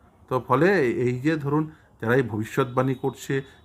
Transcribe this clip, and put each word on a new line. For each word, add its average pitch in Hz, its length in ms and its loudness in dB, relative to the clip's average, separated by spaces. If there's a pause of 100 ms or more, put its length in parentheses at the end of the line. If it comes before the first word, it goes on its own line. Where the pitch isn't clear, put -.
(280)
তো 127 200 -2
ফলে 151 320 4
এই 123 400 0
যে 160 160 0
ধরুন, 151 340 -2 (300)
যারা 117 140 2
এই 135 80 4
ভবিষ্যৎবাণী 123 720 -2
করছে, 135 480 -4 (220)